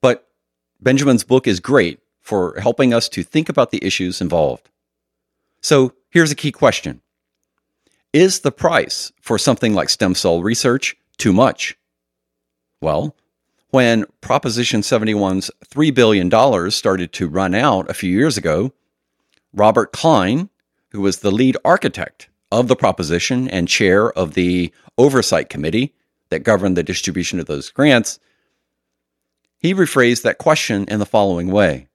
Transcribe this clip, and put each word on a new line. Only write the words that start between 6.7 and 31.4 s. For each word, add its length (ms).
Is 280
the 120
price 680
for 180
something 360
like 160
stem 240
cell 280
research 540
too 140
much? 440
Well, 340
when 360
Proposition 600
seventy-one's 680
three 240
billion 380
dollars 460
started 400
to 140
run 260
out 360
a 40
few 160
years 280
ago, 340
Robert 400
Klein, 560
who 100
was 180
the 120
lead 340
architect 640
of 180
the 80
proposition 720
and 200
chair 440
of 220
the 380
oversight 540
committee 440
that 100
governed 360
the 60
distribution 560
of 80
those 240
grants, 480
he 160
rephrased 480
that 160
question 500
in 120
the 60
following 440